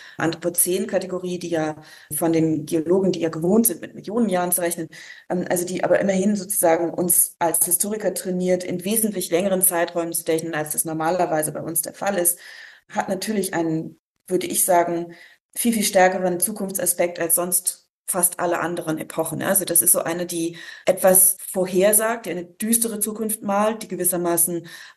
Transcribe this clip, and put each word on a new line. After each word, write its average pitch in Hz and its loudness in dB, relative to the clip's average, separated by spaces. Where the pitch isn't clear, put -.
Anthropozän-Kategorie, 180 -2
die 175 -6
ja 156 0
von 165 0
den 160 2
Geologen, 175 2
die 165 0
ja 165 0
gewohnt 180 4
sind, 175 -2
mit - -14
Millionen 208 -2
Jahren 180 0
zu 180 0
rechnen, 170 -2
ähm, 180 0
also 175 0
die 180 -4
aber 175 4
immerhin 196 2
sozusagen 175 2
uns - 0
als 160 2
Historiker 196 -2
trainiert, 180 0
in 175 -6
wesentlich 208 -2
längeren 185 2
Zeiträumen 170 0
zu - -6
denken, 165 -2
als 151 -4
das - -2
normalerweise 160 0
bei 143 -8
uns 165 -4
der - -8
Fall 202 -2
ist, 175 0
hat - -4
natürlich 196 -2
einen 160 -2
würde 180 0
ich - 0
sagen, 175 2
viel, 233 2
viel 214 0
stärkeren 185 4
Zukunftsaspekt 180 -2
als 170 0
sonst - -2
fast - -2
alle 170 0
anderen 160 -4
Epochen. 156 -6
Also 190 0
das 170 2
ist - 4
so - 4
eine, 175 -2
die 170 -4
etwas 185 6
vorhersagt, 196 2
die 180 -6
eine 175 -6
düstere 220 -2
Zukunft 214 -4
malt, 208 0
die - -16
gewissermaßen 175 0